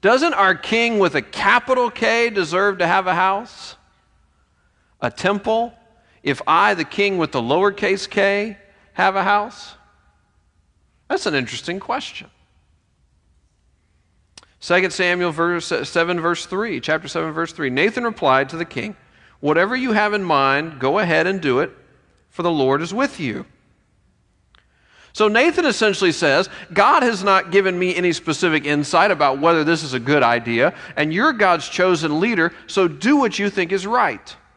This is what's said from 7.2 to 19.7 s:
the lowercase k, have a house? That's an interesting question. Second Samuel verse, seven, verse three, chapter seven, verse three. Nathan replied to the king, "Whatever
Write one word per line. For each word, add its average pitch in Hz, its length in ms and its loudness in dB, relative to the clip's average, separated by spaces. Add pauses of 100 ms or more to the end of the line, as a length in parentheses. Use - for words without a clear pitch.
the 131 80 -2
lowercase 190 720 0
k, 202 480 -2 (340)
have 190 240 0
a 196 60 0
house? 208 540 -2 (1300)
That's - 180 -4
an 165 80 -2
interesting 156 460 -4
question. - 480 -8 (2250)
Second 185 320 2
Samuel 180 400 0
verse, 170 400 -2 (160)
seven, 170 320 0
verse 170 260 -4
three, 190 340 -6
chapter 156 280 -4
seven, 160 240 -6
verse 165 200 -6
three. 135 180 -4
Nathan 214 340 0
replied 139 460 2
to 165 60 -10
the 170 80 -6
king, 170 320 -10 (440)
"Whatever 165 340 2